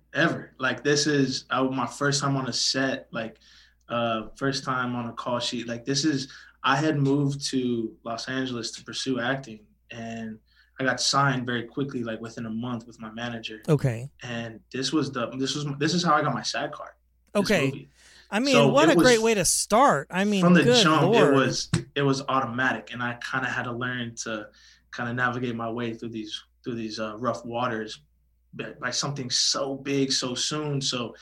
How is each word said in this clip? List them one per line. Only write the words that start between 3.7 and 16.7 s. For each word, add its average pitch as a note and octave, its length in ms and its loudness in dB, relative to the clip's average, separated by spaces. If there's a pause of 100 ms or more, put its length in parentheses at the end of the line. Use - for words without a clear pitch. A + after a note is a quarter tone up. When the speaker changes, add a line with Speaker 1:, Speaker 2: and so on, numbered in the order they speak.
Speaker 1:
uh, A#2 460 -2
first C3+ 280 -2
time B2+ 320 -2
on A#2+ 120 -4
a A#2 60 -10
call A#2+ 260 -4
sheet. B2 280 -6
Like, A#2 180 -8
this C#3 200 -2
is, C#3+ 220 0 (360)
I C3 120 2
had D3+ 220 2
moved C#3 540 2
to A#2+ 420 -2 (100)
Los A2+ 240 -8
Angeles B2+ 440 -4
to - 120 -16
pursue A#2+ 360 -4
acting, B2+ 400 -4 (320)
and A2+ 480 -10 (400)
I C3+ 40 -2
got B2+ 160 0
signed C3+ 460 2
very A#2+ 180 -4
quickly, C3 400 -6
like, A2 160 -6
within A2+ 280 -10
a - 20 -8
month A#2 380 -6
with A2+ 120 -20
my A2 120 -12
manager. A2+ 580 -10
Speaker 2:
Okay. C3+ 400 0 (140)
Speaker 1:
And A#2 360 -10 (140)
this C3 180 -4
was C#3 200 0
the, A#2+ 260 -4
this C3 180 -2
was, D3 100 -6 (120)
this D#3 160 0
is F3 100 0
how D#3+ 120 4
I D3+ 80 2
got C3 100 0
my A2 80 -4
sag C3+ 300 -4